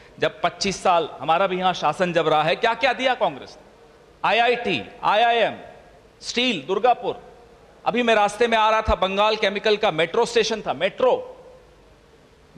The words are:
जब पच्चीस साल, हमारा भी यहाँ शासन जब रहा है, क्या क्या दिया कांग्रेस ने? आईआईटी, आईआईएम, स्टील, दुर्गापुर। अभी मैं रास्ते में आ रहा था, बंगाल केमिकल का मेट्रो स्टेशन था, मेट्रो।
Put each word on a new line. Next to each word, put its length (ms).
जब 220
पच्चीस 400
साल, 260
हमारा 260
भी 120
यहाँ 160
शासन 380
जब 160
रहा 140
है, 140
क्या 180
क्या 180
दिया 220
कांग्रेस 460
ने? 100
आईआईटी, 600
आईआईएम, 500
स्टील, 480
दुर्गापुर। 540
अभी 160
मैं 120
रास्ते 320
में 120
आ 120
रहा 120
था, 120
बंगाल 420
केमिकल 400
का 140
मेट्रो 340
स्टेशन 360
था, 140
मेट्रो। 600